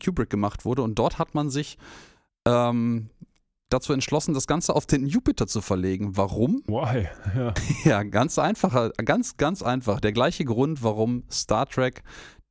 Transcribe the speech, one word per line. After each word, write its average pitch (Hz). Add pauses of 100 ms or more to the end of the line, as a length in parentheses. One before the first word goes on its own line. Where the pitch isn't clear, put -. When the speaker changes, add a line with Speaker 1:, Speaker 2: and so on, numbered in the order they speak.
Speaker 1:
Kubrick 165
gemacht 101
wurde 123
und 113
dort 120
hat -
man 147
sich, 143 (680)
ähm, 120 (600)
dazu 127
entschlossen, 147
das 135
Ganze 156
auf 147
den 139
Jupiter 185
zu 110
verlegen. 95
Warum? 107
Speaker 2:
Why? 117 (140)
<laughs> 95
Ja. 120 (160)
Speaker 1:
<laughs> -
Ja, 107
ganz 104
einfacher, 139
ganz, 180
ganz 147
einfach. 120
Der 107
gleiche 139
Grund, 135
warum 113
Star -
Trek - (480)